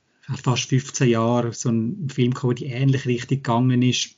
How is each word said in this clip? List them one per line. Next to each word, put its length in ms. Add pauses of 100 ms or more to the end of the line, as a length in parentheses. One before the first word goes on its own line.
(440)
fast 240
fünfzehn 420
Jahren 440
so 160
einen 400
Film 240
gehabt, 260
der 80
in 60
die 80
ähnliche 260
Richtung 300
gegangen 460
ist. 340